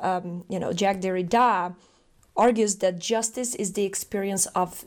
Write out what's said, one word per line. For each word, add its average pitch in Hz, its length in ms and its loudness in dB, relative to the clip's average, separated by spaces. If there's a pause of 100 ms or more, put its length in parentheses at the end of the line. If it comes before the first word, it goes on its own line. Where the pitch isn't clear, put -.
um, 175 460 -4
you 190 80 -4
know, - 140 -2
Jacques 196 280 0
Derrida 185 760 2 (600)
argues 220 400 4
that 180 220 0
justice 226 560 -2
is 190 180 -4
the 202 120 0
experience 196 640 -2
of - 400 -2